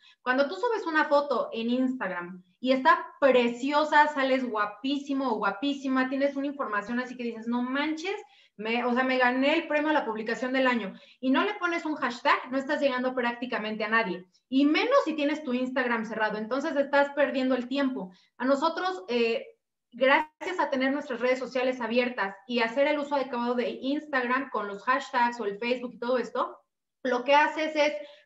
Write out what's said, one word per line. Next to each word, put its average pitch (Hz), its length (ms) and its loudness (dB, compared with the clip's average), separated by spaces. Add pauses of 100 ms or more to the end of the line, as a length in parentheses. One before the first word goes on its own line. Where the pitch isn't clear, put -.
(220)
Cuando 262 260 2
tú 370 80 -8
subes 453 300 -2
una 311 200 2
foto 285 480 2
en 226 160 -2
Instagram 190 720 -2 (160)
y 254 140 2
está 320 340 4 (120)
preciosa, 294 880 4
sales 262 380 0
guapísimo 269 840 -2
o 214 60 0
guapísima, 262 720 0
tienes 277 260 0
una 277 120 -2
información 240 520 -4
así 254 160 -6
que 247 80 -8
dices, 226 240 -8
"No 240 160 0
manches, 311 580 -4 (360)
me, 226 280 -2
o 247 80 0
sea, 254 100 2
me 262 140 0
gané 262 380 4
el 330 120 0
premio 302 220 0
a 311 40 2
la 294 120 2
publicación 226 480 -4
del 262 140 2
año", 214 260 0 (260)
y 262 120 0
no 311 120 4
le 415 120 0
pones 339 300 -2
un 311 100 -2
hashtag, 269 560 0
no 262 60 -2
estás 277 220 -2
llegando 254 360 0
prácticamente 233 680 -4
a 214 40 -4
nadie, 185 360 0 (240)
y 269 160 4
menos 427 400 4
si 320 80 -2
tienes 294 300 -2
tu 254 100 -4
Instagram 247 520 0
cerrado, 214 320 -2
entonces 254 380 -4
estás 285 400 4
perdiendo 262 400 2
el 247 120 -2
tiempo. 254 440 -2 (260)
A 233 80 -4
nosotros... 330 640 0
Eh, 226 400 0 (440)
gracias 302 680 0
a 294 100 0
tener 269 220 0
nuestras 269 280 -4
redes 254 200 2
sociales 254 420 -2
abiertas 233 540 -2 (120)
y 240 120 -2
hacer 240 280 2
el 294 120 0
uso 285 160 -2
adecuado 247 400 -2
de 226 140 -2
Instagram 269 800 -2
con 208 180 -4
los 196 160 -10
hashtags 254 560 0
o 220 60 -4
el 202 120 -4
Facebook 240 380 -4
y - 40 -20
todo 247 180 0
esto, 262 400 -4 (460)
lo 247 200 0
que 277 120 4
haces 311 400 2
es 294 180 2 (320)